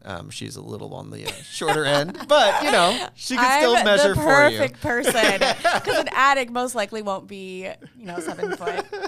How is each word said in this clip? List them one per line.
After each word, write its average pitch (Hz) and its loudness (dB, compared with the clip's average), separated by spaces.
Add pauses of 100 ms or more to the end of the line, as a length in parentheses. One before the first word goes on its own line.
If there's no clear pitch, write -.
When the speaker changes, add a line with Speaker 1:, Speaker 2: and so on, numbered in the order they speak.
Speaker 1:
Um, 101 -12
she's 110 -14
a 95 -14
little 104 -14
on 101 -16
the, 107 -16
uh, 101 -8 (120)
shorter 156 -4
end, 143 0
Speaker 2:
<laughs> - -14
Speaker 1:
but, 285 4
you 392 0
know, 196 2
she - -6
can 254 4
still 247 4
Speaker 2:
I'm 240 4
Speaker 1:
measure 202 6
Speaker 2:
the 185 0
Speaker 1:
for 285 6
you. 220 0
Speaker 2:
perfect - -4
person, 233 0
Speaker 1:
<laughs> 247 0 (180)
Speaker 2:
'cause - -2
an 311 -2
attic 262 2
most 247 -4
likely 220 -4
won't 196 -6
be, 190 -12 (340)
you 233 -20
know, 349 -10
seven 339 -6
foot, 392 -6 (220)